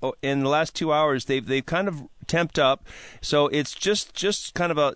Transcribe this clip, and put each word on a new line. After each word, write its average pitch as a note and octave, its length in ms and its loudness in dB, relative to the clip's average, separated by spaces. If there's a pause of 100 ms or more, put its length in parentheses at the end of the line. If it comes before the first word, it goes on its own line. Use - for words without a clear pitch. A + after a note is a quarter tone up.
o-, C3 180 -2
in C#3 220 0
the C3+ 60 2
last D3+ 260 0
two D#3+ 180 0
hours, D3 320 2
they've, C3+ 200 0
they've C3 200 0
kind F#3 220 -2
of D3+ 160 -6 (240)
temped E3+ 320 0
up. C#3 260 2 (360)
So D3 260 4
it's C#3 260 0
just, - 400 -2
just - 400 -4
kind F3 180 0
of D3+ 60 -2
a C#3+ 180 2